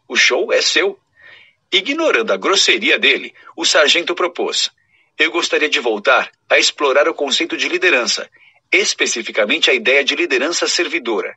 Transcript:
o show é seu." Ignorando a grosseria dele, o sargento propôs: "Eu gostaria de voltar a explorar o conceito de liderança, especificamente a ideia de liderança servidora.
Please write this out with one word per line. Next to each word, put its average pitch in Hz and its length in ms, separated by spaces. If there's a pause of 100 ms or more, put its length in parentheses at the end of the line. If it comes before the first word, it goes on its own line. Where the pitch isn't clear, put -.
o 127 80
show 170 380
é - 80
seu." 185 380 (760)
Ignorando 202 600
a 95 40
grosseria 120 640
dele, - 340 (220)
o 165 80
sargento 151 500
propôs: 123 560 (480)
"Eu 160 140
gostaria 160 380
de 143 100
voltar 113 500 (200)
a 139 100
explorar 147 480
o 160 60
conceito 147 420
de 139 140
liderança, 160 600 (400)
especificamente 120 1000
a - 20
ideia 127 300
de 135 100
liderança 151 540
servidora. 151 680